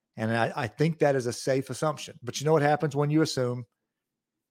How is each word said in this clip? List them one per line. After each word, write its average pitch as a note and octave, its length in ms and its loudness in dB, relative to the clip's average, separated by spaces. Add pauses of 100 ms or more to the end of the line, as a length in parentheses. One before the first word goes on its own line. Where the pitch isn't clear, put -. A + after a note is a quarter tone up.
(160)
And A2+ 200 -2
I, A#2 200 2
I C#3+ 120 -2
think D#3 300 0
that C#3+ 180 4
is A#2+ 120 -2
a A#2+ 40 -4
safe C3+ 380 -2
assumption. C#3 540 -6
But A#2 180 -8
you C#3 40 -4
know D#3 80 4
what D3 100 4
happens D3 320 0
when D3 160 0
you D#3 100 4
assume? B2 460 -2 (840)